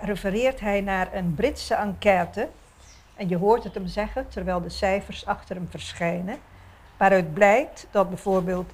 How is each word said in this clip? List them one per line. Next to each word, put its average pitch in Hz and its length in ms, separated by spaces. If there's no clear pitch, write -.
refereert 208 540
hij 202 220
naar 190 320
een 180 220
Britse 190 400
enquête. 196 720
En 190 140
je 175 80
hoort 214 260
het 208 100
hem 196 140
zeggen, 214 400
terwijl 180 340
de 170 80
cijfers 196 560
achter 202 300
hem 180 140
verschijnen. 180 680
Waaruit 190 360
blijkt 208 580
dat 190 180
bijvoorbeeld 185 640